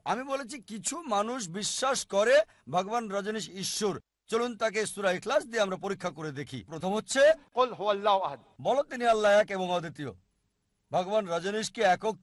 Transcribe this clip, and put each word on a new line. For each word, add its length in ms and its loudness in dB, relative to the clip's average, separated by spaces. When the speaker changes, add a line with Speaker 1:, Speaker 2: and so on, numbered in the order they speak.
Speaker 1:
আমি 180 -2
বলেছি 400 -6
কিছু 400 -8
মানুষ 460 -2
বিশ্বাস 580 -2
করে 380 4
ভগবান 400 -2
রজনীশ 420 -4
ঈশ্বর। 500 -4
চলুন 300 -2
তাকে 300 -2
সূরা 260 0
ইখলাস 320 -2
দিয়ে 160 -2
আমরা 160 0
পরীক্ষা 340 -6
করে 220 -8
দেখি। 320 -10
প্রথম 300 -4
হচ্ছে, 400 4
Speaker 2:
"কুল 200 2
হুয়াল্লাহু 480 2
আহাদ।" 200 -6
Speaker 1:
বলো, 220 2
তিনি 240 -4
আল্লাহ 260 6
এক 180 6
এবং 200 -2
অদ্বিতীয়। 420 -4
ভগবান 380 0
রজনীশ 420 -2
কি 100 -6
একক 420 2